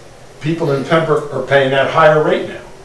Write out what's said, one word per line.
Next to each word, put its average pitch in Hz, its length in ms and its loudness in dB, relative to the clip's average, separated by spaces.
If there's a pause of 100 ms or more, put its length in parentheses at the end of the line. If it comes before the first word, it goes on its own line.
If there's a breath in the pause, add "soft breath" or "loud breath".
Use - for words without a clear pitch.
(420)
people 160 300 -4
in 135 120 -2
Pembroke 151 500 -2
are 131 140 -6
paying 139 240 2
that 135 200 0
higher 151 320 4
rate - 260 -2
now, - 120 -14 (240)